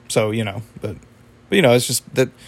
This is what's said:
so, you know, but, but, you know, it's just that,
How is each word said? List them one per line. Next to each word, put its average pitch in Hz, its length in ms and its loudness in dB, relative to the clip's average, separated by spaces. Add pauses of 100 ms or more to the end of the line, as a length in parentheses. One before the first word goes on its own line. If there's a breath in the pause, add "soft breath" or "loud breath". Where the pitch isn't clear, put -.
so, 107 240 -2
you 113 120 -4
know, 104 180 -10 (200)
but, 104 160 -12 (520)
but, 190 60 -2
you 196 60 4
know, 127 120 6
it's 123 140 2
just - 160 -6 (120)
that, 127 140 2 (180 loud breath)